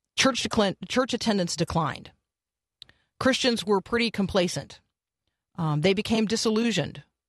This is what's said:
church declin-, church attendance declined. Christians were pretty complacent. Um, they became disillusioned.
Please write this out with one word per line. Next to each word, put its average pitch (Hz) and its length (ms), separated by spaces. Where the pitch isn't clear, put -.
church 254 320
declin-, 202 280
church 254 280
attendance 202 400
declined. 156 560
Christians 247 460
were 196 160
pretty 233 300
complacent. - 680
Um, 151 240
they 190 140
became 220 320
disillusioned. 220 720